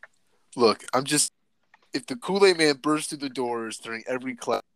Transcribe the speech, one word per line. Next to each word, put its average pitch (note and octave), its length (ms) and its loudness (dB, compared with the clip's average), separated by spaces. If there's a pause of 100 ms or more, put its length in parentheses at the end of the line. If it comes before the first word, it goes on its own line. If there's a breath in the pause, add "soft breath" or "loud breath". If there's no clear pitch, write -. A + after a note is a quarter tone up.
(540)
Look, A2 300 2 (100)
I'm C3 100 0
just, C#3+ 280 0 (600)
if C3 140 -6
the C3 100 -8
Kool-Aid F#3+ 400 4
Man D3+ 200 4
burst D3+ 340 -2
through D3+ 80 -10
the C#3 100 -8
doors A#2+ 500 -6
during A2+ 280 -10
every B2+ 300 -6
class, A2+ 260 -2 (140)